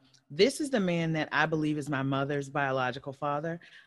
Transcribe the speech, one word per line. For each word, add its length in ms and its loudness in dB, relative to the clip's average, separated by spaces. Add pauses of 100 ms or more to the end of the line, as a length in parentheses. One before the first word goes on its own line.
(300)
"This 320 2
is 80 -4
the 100 2
man 340 2
that 180 -2
I 140 4
believe 320 0
is 120 -4
my 140 0
mother's 460 -2
biological 640 -2
father." 460 -4 (280)